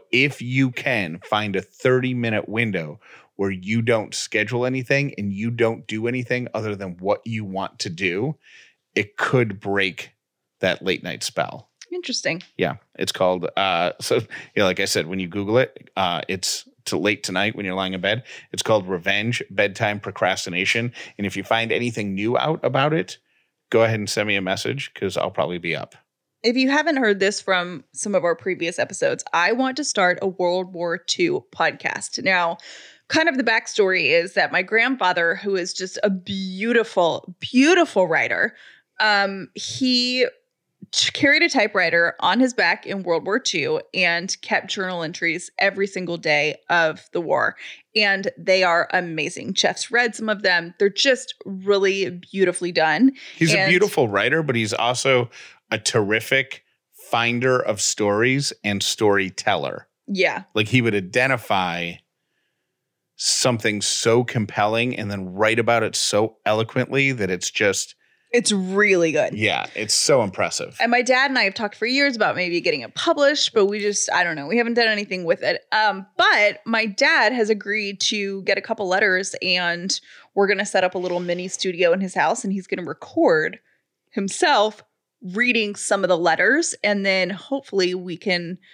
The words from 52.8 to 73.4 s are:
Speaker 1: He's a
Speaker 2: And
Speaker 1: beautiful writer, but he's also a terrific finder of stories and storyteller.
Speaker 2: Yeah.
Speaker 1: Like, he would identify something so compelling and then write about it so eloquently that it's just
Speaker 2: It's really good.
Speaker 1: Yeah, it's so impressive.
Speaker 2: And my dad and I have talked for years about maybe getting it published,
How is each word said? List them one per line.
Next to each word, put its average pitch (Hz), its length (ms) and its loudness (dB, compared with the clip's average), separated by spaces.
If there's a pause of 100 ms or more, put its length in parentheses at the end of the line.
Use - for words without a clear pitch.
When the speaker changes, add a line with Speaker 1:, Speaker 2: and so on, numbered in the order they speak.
Speaker 1:
He's 170 180 2
a 202 60 4
Speaker 2:
And 190 100 2
Speaker 1:
beautiful 180 380 4
writer, 113 340 2
but 139 140 0
he's 110 180 0
also 123 560 2 (440)
a 107 60 0
terrific 113 840 0 (460)
finder 120 480 2
of 107 240 0
stories 117 720 2 (120)
and 101 200 -2
storyteller. 95 1040 0 (200)
Speaker 2:
Yeah. 180 360 0 (100)
Speaker 1:
Like, 107 140 0
he 127 140 4
would 113 120 2
identify 95 1000 -2 (1200)
something 110 640 0
so 117 440 2
compelling 113 720 -2
and 104 120 -6
then 95 240 -8
write 110 260 2
about 113 240 2
it - 120 -2
so - 500 0
eloquently 123 680 0
that 101 160 -2
it's 90 220 -4
just 101 440 0 (380)
Speaker 2:
It's 240 180 2
really 190 600 2
good. 147 220 0
Speaker 1:
Yeah, 104 320 0 (100)
it's 107 180 -4
so 131 300 4
impressive. - 580 -4
Speaker 2:
And 233 100 2
my 240 120 2
dad 254 280 2
and 254 60 0
I 220 60 4
have 196 100 0
talked 208 220 -6
for 220 100 -6
years 269 300 2
about 175 200 2
maybe 175 240 0
getting 160 220 0
it 110 140 -14
published, 294 580 2